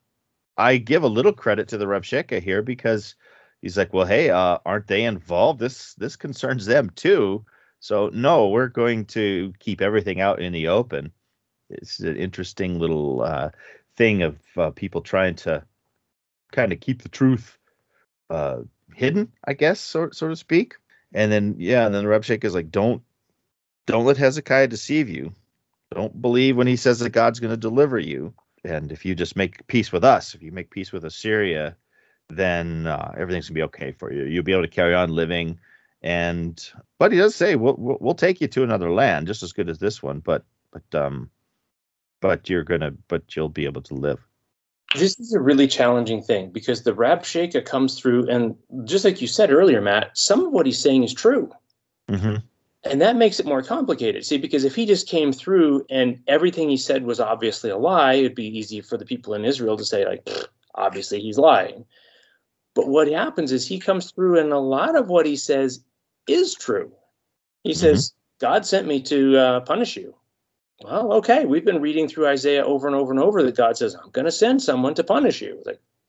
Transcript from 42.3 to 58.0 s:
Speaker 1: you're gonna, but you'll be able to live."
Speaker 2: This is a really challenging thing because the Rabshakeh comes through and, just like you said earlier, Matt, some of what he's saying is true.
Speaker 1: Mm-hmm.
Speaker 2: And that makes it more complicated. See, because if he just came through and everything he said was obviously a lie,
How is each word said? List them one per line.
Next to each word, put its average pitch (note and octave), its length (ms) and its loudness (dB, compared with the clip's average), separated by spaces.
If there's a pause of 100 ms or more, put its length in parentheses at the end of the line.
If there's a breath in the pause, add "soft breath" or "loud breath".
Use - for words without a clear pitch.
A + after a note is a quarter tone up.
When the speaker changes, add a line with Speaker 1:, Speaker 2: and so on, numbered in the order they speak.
Speaker 1:
you're F2 140 -2
gonna, D#2 260 -2 (160)
but - 300 -8
you'll D#2 120 -4
be D2+ 180 -6
able C#2 160 -8
to - 120 -14
live." C2+ 240 -4 (800)
Speaker 2:
This F#3 240 0
is A3+ 120 -10
a G3 80 0
really C3+ 280 4
challenging A#2+ 520 0
thing F#2+ 300 -4
because G#2+ 320 -6
the A2+ 100 0
Rabshakeh D#3+ 720 -2
comes C3 320 -2
through B2 320 2
and, A#2+ 280 0 (280)
just F#3 200 0
like G3+ 160 2
you A#2+ 80 -4
said G3+ 240 4
earlier, D3+ 280 6
Matt, G2+ 380 0
some A#3+ 260 2
of E4 80 -2
what E3+ 140 2
he's B2 140 -2
saying C3+ 240 4
is G#2+ 100 -4
true. A#3+ 340 2 (600)
Speaker 1:
Mm-hmm. G#2 300 -2 (440)
Speaker 2:
And C#3 180 0
that A3 140 6
makes A3+ 240 4
it - 80 -4
more C#3 160 0
complicated. B2 640 -2
See, D3 100 0
because C#3 280 0
if C3 100 0
he A3+ 120 -2
just G3 200 2
came D3+ 260 0
through D3+ 580 2
and B2+ 360 0
everything D#3+ 420 2
he C#3 80 2
said C3+ 280 -2
was A#2+ 160 -2
obviously A2 500 -4
a G2 80 -4
lie, C#3+ 360 4